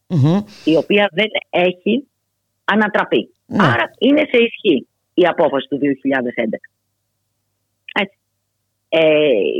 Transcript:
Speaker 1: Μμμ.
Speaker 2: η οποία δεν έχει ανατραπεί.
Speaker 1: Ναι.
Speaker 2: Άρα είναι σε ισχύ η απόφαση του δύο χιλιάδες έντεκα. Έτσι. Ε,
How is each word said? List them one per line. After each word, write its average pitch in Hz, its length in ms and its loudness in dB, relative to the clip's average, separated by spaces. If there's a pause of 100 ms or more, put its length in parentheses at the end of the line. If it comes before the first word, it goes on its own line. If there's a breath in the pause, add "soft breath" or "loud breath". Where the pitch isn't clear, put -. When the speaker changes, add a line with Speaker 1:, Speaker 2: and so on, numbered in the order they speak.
Speaker 1:
Μμμ. 160 320 0 (260)
Speaker 2:
η 160 120 2
οποία 202 360 0
δεν 190 140 -2 (240)
έχει 180 560 -2 (580)
ανατραπεί. 202 640 -2 (160)
Speaker 1:
Ναι. - 180 -2
Speaker 2:
Άρα 123 340 0
είναι 285 200 2 (140)
σε 262 100 2
ισχύ 208 440 -2 (280)
η 170 120 2
απόφαση 143 420 0
του 143 100 -6
δύο 139 140 0
χιλιάδες 135 420 -4
έντεκα. 113 360 -6 (1300)
Έτσι. 196 160 -8 (720)
Ε, 156 400 2 (320)